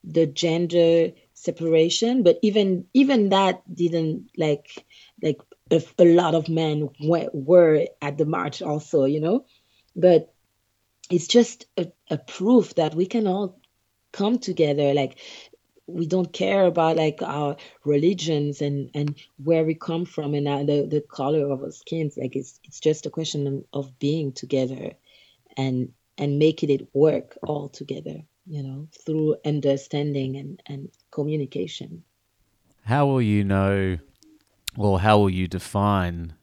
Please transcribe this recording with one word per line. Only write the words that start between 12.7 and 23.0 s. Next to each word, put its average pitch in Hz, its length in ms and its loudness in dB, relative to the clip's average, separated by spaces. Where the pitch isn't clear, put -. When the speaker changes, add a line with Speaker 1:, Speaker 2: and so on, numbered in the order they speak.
Speaker 1:
that 156 200 0
we 175 100 0
can 214 220 -2
all 185 320 -4
come 220 260 -2
together. 147 560 0
Like, 135 240 -2
we 170 180 -6
don't 180 260 -2
care 190 340 0
about, 165 320 2
like, 156 260 -2
our 143 340 -6
religions 151 800 -2
and, 143 320 -6
and 147 220 -4
where 160 200 2
we 160 100 -2
come 165 320 -6
from 147 280 -6
and, 143 140 -2
uh, 143 120 -2
the, 143 300 0
the 151 120 -2
color 143 480 -4
of 135 140 -4
our 160 80 -10
skins. 160 440 -8
Like, 127 200 -8
it's, 135 280 -10
it's - 160 -20
just 156 260 0